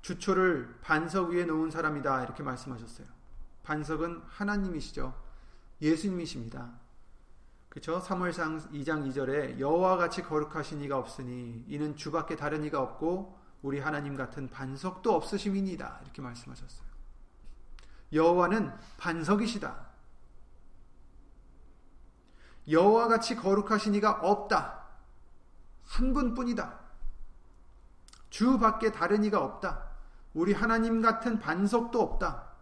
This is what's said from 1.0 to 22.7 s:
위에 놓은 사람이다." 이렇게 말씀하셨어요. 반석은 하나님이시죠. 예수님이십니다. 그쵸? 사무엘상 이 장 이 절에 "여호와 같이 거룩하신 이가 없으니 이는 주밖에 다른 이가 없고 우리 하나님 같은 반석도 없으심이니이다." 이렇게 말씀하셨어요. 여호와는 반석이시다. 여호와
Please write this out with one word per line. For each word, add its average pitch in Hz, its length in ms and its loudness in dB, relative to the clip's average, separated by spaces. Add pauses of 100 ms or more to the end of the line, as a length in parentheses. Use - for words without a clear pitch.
위에 175 160 2
놓은 160 240 0
사람이다." 147 540 0
이렇게 123 180 -8
말씀하셨어요. 123 640 -10 (560)
반석은 156 640 -4
하나님이시죠. 196 920 -2 (640)
예수님이십니다. 151 960 -2 (920)
그쵸? 170 300 -4
사무엘상 170 720 -2
이 143 120 -6
장 151 220 0
이 127 80 -4
절에 135 440 0
"여호와 175 380 4
같이 170 260 0
거룩하신 151 600 -2
이가 139 160 -2
없으니 123 680 -8
이는 147 280 -4
주밖에 160 400 -4
다른 151 280 -2
이가 147 180 0
없고 175 580 -4 (220)
우리 139 180 -2
하나님 147 340 -2
같은 131 360 -6
반석도 143 640 -4
없으심이니이다." 196 880 -2
이렇게 - 180 -14
말씀하셨어요. - 680 -12 (1300)
여호와는 170 640 4 (240)
반석이시다. 190 880 0 (2750)
여호와 208 400 8